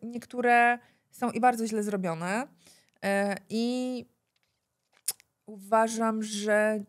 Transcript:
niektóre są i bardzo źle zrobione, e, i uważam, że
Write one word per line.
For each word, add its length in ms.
niektóre 760
są 200
i 100
bardzo 260
źle 160
zrobione, 680
e, 320
i 560
uważam, 760
że 560